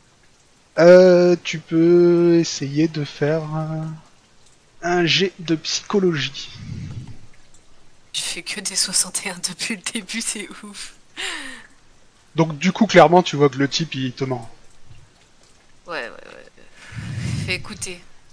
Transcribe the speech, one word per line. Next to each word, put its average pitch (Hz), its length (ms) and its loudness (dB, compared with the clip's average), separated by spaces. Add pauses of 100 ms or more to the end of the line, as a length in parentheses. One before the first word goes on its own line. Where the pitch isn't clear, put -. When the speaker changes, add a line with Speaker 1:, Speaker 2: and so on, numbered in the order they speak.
(800)
Speaker 1:
Euh, 180 640 8
tu - 160 -8
peux 170 800 4
essayer 147 480 -2
de 156 160 -6
faire, 151 380 -2 (120)
euh, 156 280 -6 (1000)
un 349 240 0
jet 180 320 0
de 165 160 -2
psychologie. 160 960 -4 (1600)
Speaker 2:
Je - 80 -8
fais - 220 -10
que - 160 -10
des 196 160 -10
soixante - 520 -2
et 202 40 -4
un 180 80 -10 (100)
depuis 196 280 -8
le 180 60 -20 (100)
début, 226 300 -10
c'est 208 260 -8 (160)
ouf. 202 300 -18 (1400)
Speaker 1:
Donc, 156 240 -2
du 180 140 0
coup, - 160 2
clairement, 175 340 8
tu - 140 -6
vois 143 120 4
que 131 100 -2
le 139 100 0
type, - 260 -4
il 131 180 -6
te - 120 -8
ment. 123 260 -8 (1400)
Speaker 2:
Ouais, 160 160 -10
ouais, 113 60 -12
ouais. - 1400 -12
Fait, 185 80 -4
écoutez, 180 480 -12 (300)